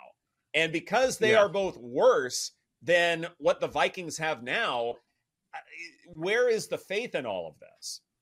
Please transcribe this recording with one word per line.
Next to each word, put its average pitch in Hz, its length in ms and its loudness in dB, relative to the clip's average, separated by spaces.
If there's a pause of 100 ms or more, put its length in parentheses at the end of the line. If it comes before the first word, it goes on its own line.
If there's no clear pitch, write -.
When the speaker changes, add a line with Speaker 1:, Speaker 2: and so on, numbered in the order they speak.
(540)
Speaker 1:
And 156 180 2
because 214 460 0
they 214 140 4
Speaker 2:
Yeah. 220 80 8
Speaker 1:
are 202 80 6
both 175 300 -2
worse 131 720 2 (300)
than 170 440 2 (120)
what 175 220 0
the 160 80 -2
Vikings 170 500 -2
have 156 240 -4
now, 127 540 -4 (580)
I, 160 40 -12 (560)
where 208 340 2
is 220 200 0
the 151 100 -4
faith 214 360 -6
in 143 120 -2
all 92 220 -4
of - 100 -18
this? - 420 -16 (200)